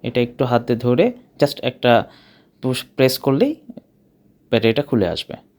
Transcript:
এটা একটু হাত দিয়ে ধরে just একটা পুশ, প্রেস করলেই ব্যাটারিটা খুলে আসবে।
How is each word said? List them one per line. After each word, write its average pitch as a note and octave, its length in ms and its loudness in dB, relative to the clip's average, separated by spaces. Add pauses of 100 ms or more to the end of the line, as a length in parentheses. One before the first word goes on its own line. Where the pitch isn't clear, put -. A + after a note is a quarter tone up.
এটা B2 180 -4
একটু A#2+ 240 -4
হাত A#2+ 220 0
দিয়ে A#2+ 120 0
ধরে B2 340 2 (280)
just C#3+ 220 0
একটা A#2+ 420 2 (580)
পুশ, B2+ 220 -4
প্রেস - 340 0
করলেই F#3+ 360 0 (960)
ব্যাটারিটা A2+ 320 0
খুলে G#2 260 0
আসবে। - 260 -8 (240)